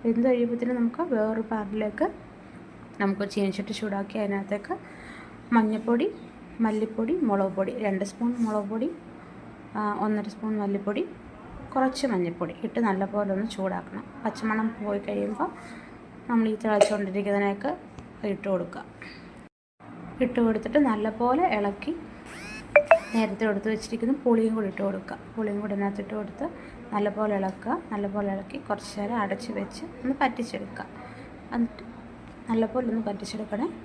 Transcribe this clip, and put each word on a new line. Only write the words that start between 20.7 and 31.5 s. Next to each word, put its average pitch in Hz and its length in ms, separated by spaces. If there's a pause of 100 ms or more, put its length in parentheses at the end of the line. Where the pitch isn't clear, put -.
നല്ലപോലെ 220 540 (140)
ഇളക്കി 202 360 (1200)
നേരത്തെ 220 380
എടുത്ത് 202 220
വെച്ചിരിക്കുന്ന 226 400 (100)
പുളിയും 226 340
കൂടി 208 140
ഇട്ട് - 160
കൊടുക്കുക. 190 300 (180)
പുളിയും 214 260
കൂടി 208 160
ഇതിനകത്ത് 202 260
ഇട്ട് 196 160
കൊടുത്ത് 214 260 (480)
നല്ലപോലെ 208 460
ഇളക്കുക. 190 340 (180)
നല്ലപോലെ 202 440
ഇളക്കി 196 220 (100)
കുറച്ച് 202 320
നേരം 208 240
അടച്ച് 196 340
വെച്ച് - 260 (180)
ഒന്ന് 262 200
പറ്റിച്ചെടുക്കുക. 233 640 (680)